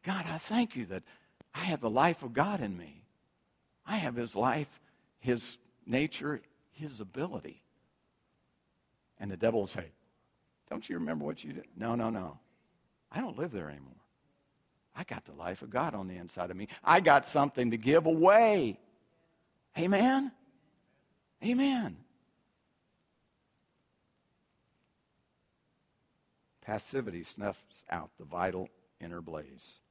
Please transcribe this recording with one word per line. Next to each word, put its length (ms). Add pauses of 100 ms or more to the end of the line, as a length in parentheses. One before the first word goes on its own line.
"God, 240
I 120
thank 380
you 100
that 160 (520)
I 60
have 200
the 100
life 320
of 100
God 300
in 140
me. 280 (840)
I 100
have 180
his 200
life, 460 (380)
his 400 (280)
nature, 540 (300)
his 300
ability." 600 (1600)
And 100
the 60
devil 240
will 60
say, 260 (760)
"Don't 180
you 80
remember 280
what 200
you 80
did?" 140 (100)
No, 180
no, 140
no. 300 (760)
I 80
don't 180
live 140
there 160
anymore. 240 (1040)
I 80
got 200
the 100
life 280
of 80
God 240
on 140
the 80
inside 340
of 60
me. 120 (140)
I 180
got 260
something 440
to 60
give 300
away. 760 (1000)
Amen? 540 (1120)
Amen. 520 (4000)
Passivity 600
snuffs 680
out 280
the 60
vital 440 (320)
inner 200
blaze. 600 (100)